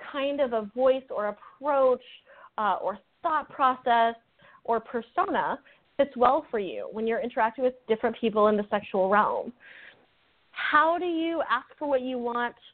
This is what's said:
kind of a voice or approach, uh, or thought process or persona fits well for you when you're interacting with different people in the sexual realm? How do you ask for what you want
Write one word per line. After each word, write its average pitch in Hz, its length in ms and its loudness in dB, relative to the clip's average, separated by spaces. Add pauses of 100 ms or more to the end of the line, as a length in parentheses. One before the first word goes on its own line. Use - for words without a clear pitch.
(120)
kind 285 280 -2
of 247 120 0
a 226 100 0 (120)
voice 262 360 4
or 208 160 -4
approach, 262 760 0 (560)
uh, 202 220 0
or 202 180 -4 (240)
thought 311 280 -2
process 247 640 2 (500)
or 226 160 0
persona 277 800 -4 (380)
fits 277 200 0
well 262 340 4
for 226 100 -4
you 113 320 -8
when 220 140 -6
you're 226 140 -2
interacting 233 440 -2
with 254 100 2 (140)
different 220 320 -2
people 214 260 2
in 214 100 4
the 208 140 -2
sexual 202 380 -2
realm? 214 440 2 (1000)
How 311 460 2
do 349 60 -4
you 330 460 -2
ask 247 160 -4 (120)
for 294 100 -6
what 269 140 0
you 254 160 -6
want 240 360 -6 (200)